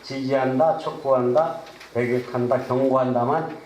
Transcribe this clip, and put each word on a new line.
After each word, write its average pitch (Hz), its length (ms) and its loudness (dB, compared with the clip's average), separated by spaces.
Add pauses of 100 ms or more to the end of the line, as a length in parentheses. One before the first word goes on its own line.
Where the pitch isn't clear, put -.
지지한다, 131 760 0
촉구한다, 139 840 0 (340)
배격한다, 123 720 0
경고한다만 131 1000 0